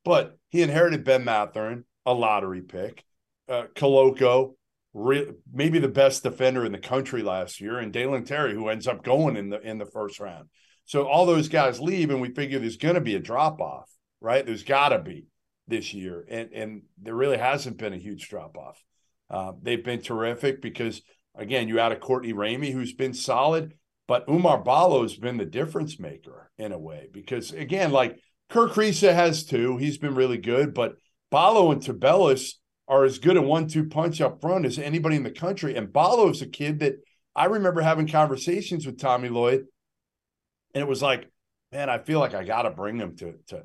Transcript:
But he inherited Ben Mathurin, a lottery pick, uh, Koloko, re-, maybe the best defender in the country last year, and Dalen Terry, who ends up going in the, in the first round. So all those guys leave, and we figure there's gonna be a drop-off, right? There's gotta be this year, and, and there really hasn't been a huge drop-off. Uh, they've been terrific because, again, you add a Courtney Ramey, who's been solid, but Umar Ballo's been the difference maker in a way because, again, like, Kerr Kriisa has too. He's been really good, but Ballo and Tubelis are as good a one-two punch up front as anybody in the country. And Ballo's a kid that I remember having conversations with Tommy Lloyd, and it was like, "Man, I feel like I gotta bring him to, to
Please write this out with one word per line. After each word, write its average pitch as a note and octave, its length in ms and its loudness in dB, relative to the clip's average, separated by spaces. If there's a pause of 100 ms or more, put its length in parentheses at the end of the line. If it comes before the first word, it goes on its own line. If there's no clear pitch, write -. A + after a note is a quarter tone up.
But E3 340 2 (120)
he E3+ 120 2
inherited D#3+ 440 2
Ben C3 180 4
Mathurin, A2 640 -2 (200)
a B2 80 2
lottery G2+ 480 0
pick, F#2 420 -12 (440)
uh, B2 160 -4 (100)
Koloko, C3 800 4 (400)
re-, C#3 380 -2 (200)
maybe D#3 280 0
the C#3+ 80 0
best C3+ 360 2
defender B2+ 420 0
in G#2 80 -4
the F#2+ 40 -10
country C3 460 -4
last F#2 380 -6
year, A2+ 180 -8
and A2 140 -10
Dalen B2+ 320 -4
Terry, C#3 280 -4
who G#2+ 140 -6
ends A2 180 -4
up A#2+ 160 -4
going C3+ 360 2
in G2+ 120 -8
the, G2+ 120 -8
in A2 160 -10
the G#2 80 -10
first G#2 340 -10
round. F2 300 -16 (360)
So C#3 220 -2
all E3 200 4
those D#3 220 2
guys C3+ 300 2
leave, E3 300 -2
and C3 120 0
we B2 120 -6
figure C#3 240 -4
there's A2+ 200 -6
gonna E3+ 240 2
be A2+ 140 -2
a F#2+ 40 -2
drop-off, A2 680 -4 (320)
right? A#2+ 220 0
There's A2 200 -8
gotta C#3 360 2
be D#2+ 260 -14 (420)
this G#2+ 260 -6
year, F#2 340 -12
and, A2+ 240 -12
and A2 300 -12 (180)
there A2 140 -12
really C3 240 0
hasn't B2+ 400 -2
been G#2+ 160 -8
a F#2 40 -12
huge G2+ 320 -14
drop-off. D#2+ 540 -16 (460)
Uh, F#2+ 220 -8 (100)
they've A#2+ 220 -4
been A#2+ 180 -6
terrific A#2+ 640 -4
because, A2+ 400 -8 (320)
again, A2+ 320 -4
you A2+ 120 0
add A2+ 120 2
a A2 40 -4
Courtney B2+ 380 -4
Ramey, A#2 380 -4
who's B2+ 220 -6
been C3 200 -6
solid, D3+ 640 0 (320)
but B2 200 0
Umar D3+ 360 4
Ballo's C3 520 4
been A#2+ 220 -6
the G#2 80 -2
difference D3+ 540 -6
maker C#2 580 -16
in G#2+ 140 -10
a F2+ 80 -10
way D#2 320 -16
because, A2 400 -10
again, D#3+ 400 -2
like, B2+ 260 2 (320)
Kerr A#3 180 4
Kriisa G3+ 460 4
has E3 320 2
too. B2 320 0
He's C#3+ 220 -4
been C#3+ 160 -4
really B2+ 240 2
good, A#2+ 340 0
but A#2 220 -2 (340)
Ballo F3 420 6
and C#3 120 0
Tubelis C#3 720 2 (340)
are C3+ 160 6
as C3 160 2
good F#3 180 4
a D#3+ 60 4
one-two D#3 460 0
punch D#3+ 320 -2
up - 200 -2
front F3 240 0
as B2+ 140 -4
anybody D#3 380 0
in C#3+ 40 0
the A#2 80 -6
country. E3 460 -6
And G#2+ 180 -6
Ballo's F#3+ 480 4
a B2+ 60 -10
kid D3 320 -4
that C#3+ 160 0 (400)
I D#3 100 4
remember F#3 360 2
having D#3 260 2
conversations D#3 800 0
with B2 100 -12
Tommy B2 320 0
Lloyd, A#2+ 360 2 (1080)
and C#3 80 -2
it D3 60 -4
was C3 160 -2
like, C3 260 0 (420)
"Man, C#3 200 -4
I A#2 80 -2
feel D#3 200 0
like C3 140 2
I F#2+ 100 -6
gotta A2 280 -2
bring G2+ 260 -8
him F2+ 200 -8
to, E2+ 180 -14 (140)
to D#2 160 -14